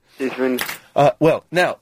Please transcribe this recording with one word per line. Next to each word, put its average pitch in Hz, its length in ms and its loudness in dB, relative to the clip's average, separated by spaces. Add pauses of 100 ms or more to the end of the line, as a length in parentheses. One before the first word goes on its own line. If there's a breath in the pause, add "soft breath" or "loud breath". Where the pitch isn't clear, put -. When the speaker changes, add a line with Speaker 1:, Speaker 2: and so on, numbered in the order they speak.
(180)
Speaker 1:
Cheers, 131 200 -6
man. 127 220 0 (360 loud breath)
Speaker 2:
Uh, 143 240 4
well, 151 320 2
now, 160 300 0